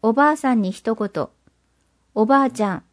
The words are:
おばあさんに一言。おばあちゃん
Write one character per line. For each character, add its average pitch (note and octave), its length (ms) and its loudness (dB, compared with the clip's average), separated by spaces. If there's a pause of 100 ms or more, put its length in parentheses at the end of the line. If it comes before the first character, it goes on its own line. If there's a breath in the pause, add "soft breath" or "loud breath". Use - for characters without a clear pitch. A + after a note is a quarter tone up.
お A3+ 100 2
ば C#4+ 180 2
あ D4+ 60 0
さ C4+ 160 -2
ん A3+ 100 2
に F#3+ 100 -2
一 A3+ 240 -6
言。 G3 320 -6 (840)
お G#3+ 120 2
ば C4+ 160 4
あ C4+ 80 0
ち A3+ 140 -4
ゃ F#3+ 100 -2
ん - 80 -10 (100)